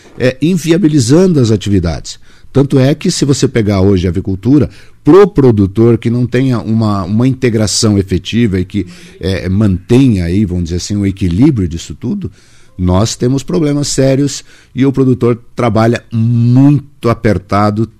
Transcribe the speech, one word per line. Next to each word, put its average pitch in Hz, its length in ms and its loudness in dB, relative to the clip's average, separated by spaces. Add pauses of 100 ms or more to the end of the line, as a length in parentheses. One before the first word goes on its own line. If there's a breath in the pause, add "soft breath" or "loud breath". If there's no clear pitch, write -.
(180 loud breath)
é, 127 240 -2
inviabilizando 156 1000 2
as 113 120 2
atividades. 92 680 -2 (320 soft breath)
Tanto 135 280 2
é 135 160 2
que, 170 160 -4
se - 140 -2
você 135 220 0
pegar 101 340 0
hoje 95 260 2
a - 20 0
avicultura, 98 600 0 (340 soft breath)
pro 185 240 6
produtor 113 720 2
que 120 120 -4
não 123 160 -2
tenha 127 340 -2
uma, 104 440 -2
uma 107 240 0
integração 110 720 0
efetiva 98 600 -2
e 92 60 -2
que, 92 220 -6 (320 loud breath)
é, 92 280 -6
mantenha 101 760 0
aí, 98 200 0
vamos 90 200 -4
dizer 85 120 -6
assim, 104 180 -6
o 101 100 -2
equilíbrio 98 600 0
disso 80 260 -10
tudo, 180 380 -8 (480 soft breath)
nós 90 360 0
temos 131 280 -4
problemas 147 460 -2
sérios 135 540 0 (300 soft breath)
e 131 120 0
o 135 80 2
produtor 123 440 0 (160)
trabalha 117 480 0 (120)
muito 120 960 2
apertado 104 920 -2